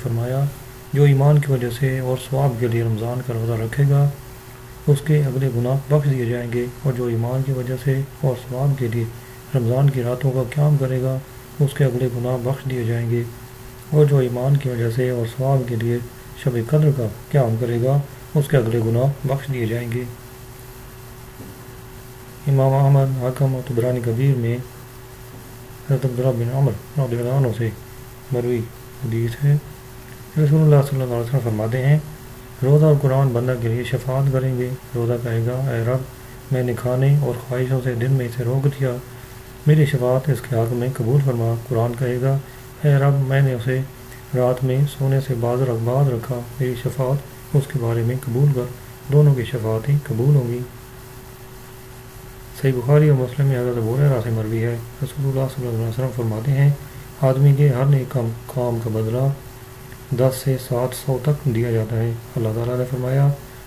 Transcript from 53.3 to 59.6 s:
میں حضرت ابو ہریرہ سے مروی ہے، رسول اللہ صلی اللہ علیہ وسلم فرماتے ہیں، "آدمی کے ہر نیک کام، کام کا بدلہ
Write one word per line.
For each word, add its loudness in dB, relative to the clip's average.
میں 2
حضرت 0
ابو 0
ہریرہ 4
سے -2
مروی 0
ہے، -2
رسول -4
اللہ 0
صلی -4
اللہ -2
علیہ 0
وسلم -2
فرماتے -2
ہیں، 6
"آدمی 6
کے 6
ہر 2
نیک 2
کام، 0
کام -2
کا -4
بدلہ 0